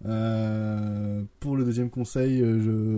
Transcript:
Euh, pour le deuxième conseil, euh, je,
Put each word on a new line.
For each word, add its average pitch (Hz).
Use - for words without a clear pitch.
Euh, 107
pour 139
le 131
deuxième 120
conseil, 131
euh, 113
je, 110